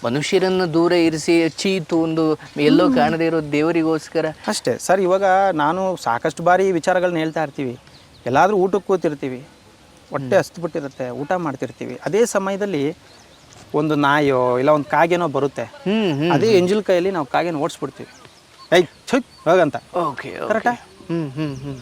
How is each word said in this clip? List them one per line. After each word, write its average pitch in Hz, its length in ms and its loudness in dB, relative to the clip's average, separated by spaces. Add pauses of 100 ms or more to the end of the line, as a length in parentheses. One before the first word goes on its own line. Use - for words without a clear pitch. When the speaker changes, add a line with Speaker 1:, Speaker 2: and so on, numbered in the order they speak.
Speaker 1:
ಮನುಷ್ಯರನ್ನು 180 680 0
ದೂರ 170 200 2
ಇರಿಸಿ 165 560 2
ಚೀತು 175 500 -2
ಒಂದು 160 400 0 (180)
ಎಲ್ಲೋ 151 280 4
Speaker 2:
ಹ್ಮ್. 262 120 2
Speaker 1:
ಕಾಣದೇ 160 300 2
ಇರೋ 165 140 0 (120)
ದೇವರಿಗೋಸ್ಕರ. 160 760 0 (200)
Speaker 2:
ಅಷ್ಟೇ 143 320 -2
ಸರ್. 190 220 2
ಇವಾಗ 190 240 2 (280)
ನಾನು 170 440 -2
ಸಾಕಷ್ಟು 151 460 -4
ಬಾರಿ 185 260 4
ಈ 190 40 2
ವಿಚಾರಗಳನ್ನ 180 440 0
ಹೇಳ್ತಾ 160 260 -4
ಇರ್ತೀವಿ. 135 360 -6 (480)
ಎಲ್ಲಾದ್ರೂ 165 300 4
ಊಟಕ್ಕೆ 190 300 0
ಕೂತಿರ್ತೀವಿ, 147 600 -4 (640)
ಹೊಟ್ಟೆ 139 180 -6
Speaker 1:
ಹ್ಮ್. 190 100 2
Speaker 2:
ಹಸ್ದ್ಬಿಟ್ಟಿರುತ್ತೆ, 151 720 -6
ಊಟ 135 220 -6
ಮಾಡ್ತಿರ್ತೀವಿ. 131 720 -6
ಅದೇ 208 200 2
ಸಮಯದಲ್ಲಿ 190 720 -4 (800)
ಒಂದು 151 200 0
ನಾಯೋ 139 640 2
ಇಲ್ಲ 135 120 2
ಒಂದು 151 140 4
ಕಾಗೆನೋ 170 440 2
ಬರುತ್ತೆ. 135 340 -2
Speaker 1:
ಹ್ಮ್, 180 580 -2
ಹ್ಮ್, 165 100 0
Speaker 2:
ಅದೇ 156 160 2
Speaker 1:
ಹ್ಮ್. 220 100 4
Speaker 2:
ಎಂಜಲ್ 185 260 2
ಕೈಯಲ್ಲಿ 185 280 0
ನಾವು 165 160 -4
ಕಾಗೆನ 160 300 -2
ಓಡಿಸ್ಬಿಡ್ತೀವಿ. 139 520 -6 (680)
"ಏಯ್, 180 100 6 (240)
ಛುಯ್, 254 120 2 (220)
ಹೋಗಂತ." 165 320 4
Speaker 1:
ಓಕೆ, 165 520 -6
ಓಕೆ. - 200 -8
Speaker 2:
ಕರೆಕ್ಟಾ? 240 240 0 (360)
Speaker 1:
ಹ್ಮ್, 160 240 -4
ಹ್ಮ್, 143 240 -6
ಹ್ಮ್. 135 260 -10